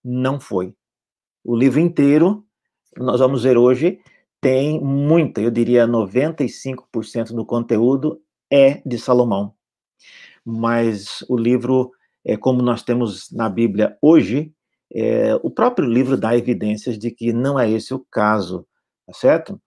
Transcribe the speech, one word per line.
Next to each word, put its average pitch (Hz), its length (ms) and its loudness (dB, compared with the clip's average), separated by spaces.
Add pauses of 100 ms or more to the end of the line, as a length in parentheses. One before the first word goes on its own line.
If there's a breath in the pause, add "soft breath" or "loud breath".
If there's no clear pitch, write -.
Não 131 380 -4
foi. 92 340 -6 (680)
O 120 100 -4
livro 123 240 2
inteiro, 160 680 2 (500)
nós 123 240 -2
vamos 131 220 2
ver 123 160 4
hoje, 131 420 2 (400 soft breath)
tem 139 400 0
muita, 143 640 0
eu 117 80 0
diria 117 360 2
noventa 117 560 -2
e 127 60 -2
cinco - 420 -12
por 113 140 -6
cento 117 300 -8
do 110 100 -6
conteúdo 120 720 0 (320)
é 139 360 4
de 123 120 -4
Salomão. 117 540 0 (960 loud breath)
Mas 113 800 -4
o 127 80 0
livro, 123 540 0 (340 soft breath)
é, 110 120 -2
como 127 260 0
nós 120 200 -2
temos 117 500 -6
na 113 160 -4
Bíblia 104 520 0
hoje, 147 520 2 (420)
é, 110 480 0
o 127 80 -6
próprio 214 380 0
livro 127 280 0
dá 110 200 0
evidências 107 600 -4
de 113 140 -6
que 117 220 -4
não 135 260 -2
é 117 100 2
esse 110 240 -4
o 131 200 -10
caso, 104 520 -2 (400)
tá - 80 -20
certo? 143 540 0